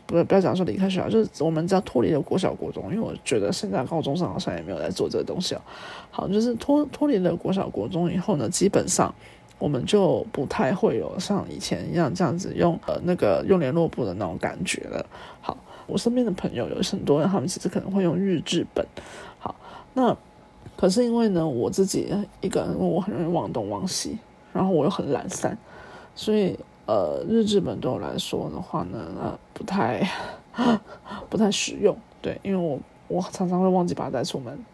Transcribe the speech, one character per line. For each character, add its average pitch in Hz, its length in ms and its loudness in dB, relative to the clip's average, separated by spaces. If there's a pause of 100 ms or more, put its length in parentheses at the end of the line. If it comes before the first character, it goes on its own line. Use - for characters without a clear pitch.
不， 170 200 4
不 - 80 4
要 196 80 8
讲 147 140 2
说 185 100 2
离 107 100 -2
开 190 140 2
学 185 100 0
校， - 100 -2
就 220 140 4
是 - 200 -4
我 160 60 4
们 160 180 0
只 - 60 4
要 185 80 6
脱 - 200 0
离 - 100 4
了 180 100 4
国 - 160 0
小、 185 160 0
国 - 180 -6
中， - 200 -8
因 185 60 -2
为 - 20 -2
我 196 140 -4 (100)
觉 120 160 2
得 98 120 2
现 196 180 -4
在 185 160 0
高 160 160 -2
中 143 140 0
生 175 120 0
好 92 100 -4
像 - 180 -4
也 82 60 -6
没 80 100 -8
有 82 80 -4
在 78 100 -2
做 - 200 0
这 - 80 -2
个 71 60 0
东 - 160 -4
西 - 160 -4
哦。 - 60 -10 (500)
好， - 160 -4
就 196 120 2
是 240 160 2
脱-， 285 360 2
脱 - 160 0
离 269 100 4
了 180 180 2
国 - 160 -2
小、 190 180 0
国 - 180 -4
中 170 240 0
以 175 60 0
后 185 180 0
呢， 147 140 0
基 180 180 2
本 156 200 4
上 - 260 2 (440)
我 180 120 0
们 - 160 0
就 170 480 4
不 139 140 -2
太 220 280 0
会 165 220 2
有 85 200 -4
像 196 320 -2
以 71 80 -10
前 - 320 -4
一 - 60 -4
样 165 180 2
这 185 120 0
样 170 120 0
子 - 180 -6
用， 170 300 4
呃， - 200 -2
那 175 100 2
个 98 320 2
用 196 100 6
联 139 160 2
络 165 140 4
簿 - 160 -4
的 95 100 -2
那 98 120 -2
种 - 120 -6
感 - 280 -4
觉 - 240 -4
了。 - 160 -6 (340)
好， - 180 -8 (300)
我 - 100 -2
身 233 160 0
边 247 120 2
的 214 80 0
朋 185 200 -4
友 - 140 -2
有 - 140 -6
很 - 240 -2
多 143 160 4
人， 151 80 2
他 190 100 2
们 127 80 -2
其 - 120 -6
实 - 100 -4
可 190 100 -4
能 - 100 -6
会 190 140 2
用 170 140 2
日 185 240 0
志 - 340 -2
本。 - 100 0 (560)
好， - 140 -8 (380)
那 240 220 4 (600)
可 185 140 4
是 208 140 4
因 233 120 2
为 233 140 4
呢， 165 180 2
我 120 220 0
自 190 160 2
己 - 280 -2 (280)
一 196 80 -2
个 - 120 0
人， 85 120 -4
因 - 60 -2
为 185 60 2
我 170 140 2
很 185 140 -4
容 151 100 -2
易 156 100 0
忘 127 180 -2
东 104 180 -2
忘 101 180 -4
西， - 300 -4 (360)
然 - 120 0
后 190 60 2
我 151 120 4
又 151 60 4
很 - 240 -4
懒 - 160 -4
散， - 280 -4 (560)
所 - 220 0
以， 190 220 2 (280)
呃， 143 440 0
日 226 160 4
志 202 160 4
本 113 180 -4
对 - 100 -2
我 117 100 -2
来 69 180 -6
说 - 360 -4
的 - 80 -8
话 - 220 -6
呢， 175 160 -8 (220)
呃， - 180 -6 (140)
不 - 100 -12
太， 185 420 0 (580)
<laughs> - 640 -2
不 - 80 -2
太 202 120 6
实 - 260 -2
用。 196 200 4 (260)
对， - 220 -4
因 196 80 -2
为 190 60 2
我， 165 200 0 (300)
我 175 140 -2 (100)
常 185 160 -2
常 180 140 2
会 190 80 6
忘 185 180 4
记 170 60 -2
把 - 120 -4
它 139 60 -6
带 127 120 0
出 170 160 -4
门。 131 180 -10 (160)